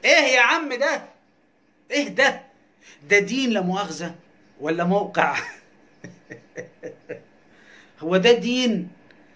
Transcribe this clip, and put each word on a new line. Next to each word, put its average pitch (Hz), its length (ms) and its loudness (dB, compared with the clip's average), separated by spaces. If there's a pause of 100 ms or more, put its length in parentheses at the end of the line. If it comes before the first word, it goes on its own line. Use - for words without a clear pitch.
ايه 240 60 4
يا 269 300 4
عم 285 320 0
ده؟ 269 300 -4 (880)
ايه 277 180 -2
ده؟ 247 340 0 (680)
ده 202 80 6
دين 240 320 -2
لا 208 100 0
مؤاخذة 180 540 -6 (460)
ولا 165 240 -2
موقع؟ 175 520 0
<laughs> - 40 -6 (2500)
هو 165 160 0
ده 196 160 6
دين 233 560 0 (480)